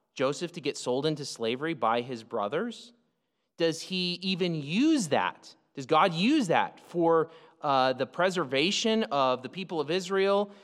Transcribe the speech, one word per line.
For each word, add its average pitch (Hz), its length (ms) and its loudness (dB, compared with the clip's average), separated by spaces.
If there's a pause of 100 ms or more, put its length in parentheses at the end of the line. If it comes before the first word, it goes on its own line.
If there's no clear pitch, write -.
(140)
Joseph 147 380 -2
to - 100 -12
get 139 160 -4
sold 135 300 -2
into 147 180 -4
slavery 127 480 -4
by 120 280 0
his 120 220 -8
brothers? 127 720 -6 (640)
Does 165 240 0
he 180 400 -4
even 185 320 0
use 196 540 0
that? 101 480 -2 (180)
Does 135 140 -10
God 160 260 4
use 226 340 2
that 117 320 2
for, 165 520 2 (320)
uh, 131 300 4
the 123 120 -4
preservation 180 1000 0
of 131 360 0
the 127 80 -12
people 180 320 -6
of 139 80 -6
Israel? 196 640 0 (120)